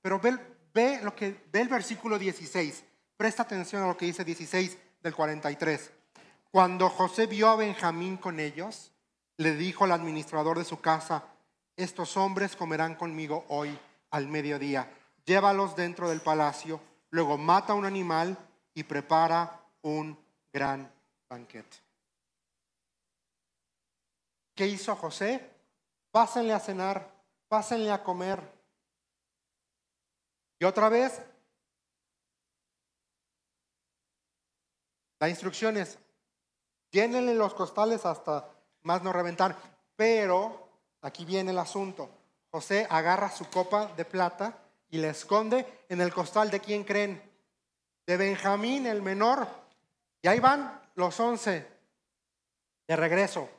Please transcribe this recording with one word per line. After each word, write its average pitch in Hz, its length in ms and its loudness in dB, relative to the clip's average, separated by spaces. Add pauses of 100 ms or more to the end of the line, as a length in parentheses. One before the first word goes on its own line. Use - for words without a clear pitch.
Pero 190 180 0
ve, 240 160 4 (380)
ve 247 300 4
lo 208 120 -6
que, 196 360 -8
ve 208 100 2
el 247 60 2
versículo 226 500 -2
dieciséis. 175 640 -4 (320)
Presta 220 280 0
atención 196 400 -4
a 185 40 2
lo 175 80 0
que 175 120 -4
dice 175 180 -4
dieciséis 170 540 -4 (220)
del 160 120 -4
cuarenta 151 380 -2
y 143 60 -8
tres. 156 340 -2 (580)
Cuando 185 400 6
José 190 380 2
vio 214 220 6
a 220 80 6
Benjamín 185 580 -2
con 175 240 -8
ellos, 156 520 -10 (460)
le 160 180 2
dijo 180 280 0
al 185 80 6
administrador 160 640 0
de 175 60 -4
su 165 160 -10
casa, 160 460 0 (500)
"Estos 180 400 -6
hombres 190 400 0
comerán 160 400 -2
conmigo 160 540 -6
hoy 147 280 -4 (340)
al 143 160 -4
mediodía. 143 600 -4 (360)
Llévalos 196 500 4
dentro 175 340 -4
del 160 120 -4
palacio, 156 580 -2 (300)
luego 151 280 0
mata 190 360 2
un 202 100 0
animal 185 540 -2 (360)
y 156 100 -10
prepara 165 760 0 (220)
un 151 360 -6 (360)
gran 139 360 -4 (380)
banquete". 120 500 -20 (2750)
¿Qué 196 120 0
hizo 202 280 -4
José? 202 560 -6 (600)
"Pásenle 220 420 4
a 202 80 0
cenar, 190 500 -4 (380)
pásenle 214 420 0
a 190 100 0
comer". 180 380 -2 (2250)
Y 170 60 0
otra 214 220 6
vez, 247 340 2 (4000)
la 156 80 2
instrucción 190 500 -2
es, 185 200 -6 (920)
"Llénenle 240 420 2
los 214 200 2
costales 208 520 0
hasta 151 440 -2 (340)
más 170 180 2
no 185 120 -2
reventar". 175 420 0 (400)
Pero 214 760 2 (320)
aquí 143 220 -10
viene 185 280 -2
el 185 80 0
asunto. 185 500 -6 (420)
José 196 380 0
agarra 180 420 2
su - 180 -12
copa 202 460 0
de 160 80 -4
plata 185 540 -2 (320)
y 160 80 -6
la 156 120 0
esconde 220 800 0
en 180 120 -2
el 175 120 2
costal 196 380 0
de, 196 80 -2
¿quién 208 240 -4
creen? 202 380 -2 (840)
De 175 120 2
Benjamín, 202 680 0
el 208 160 -2
menor. 208 460 2 (760)
Y 170 60 2
ahí 220 120 6
van 269 420 4 (140)
los 180 240 0
once 214 480 0 (1200)
de 160 80 0
regreso. 170 640 0